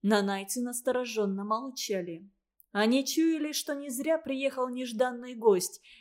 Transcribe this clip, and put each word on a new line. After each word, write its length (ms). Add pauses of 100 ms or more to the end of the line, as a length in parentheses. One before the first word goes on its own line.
Нанайцы 600
настороженно 800
молчали. 840 (420)
Они 340
чуяли, 460
что 240
не 140
зря 280
приехал 520
нежданный 680
гость, 460 (200)